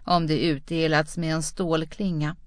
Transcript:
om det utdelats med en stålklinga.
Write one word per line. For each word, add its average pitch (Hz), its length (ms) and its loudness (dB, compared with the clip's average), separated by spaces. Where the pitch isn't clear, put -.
om 170 220 2
det 156 120 2
utdelats 156 800 0
med 160 180 -2
en 160 80 0
stålklinga. 160 920 -2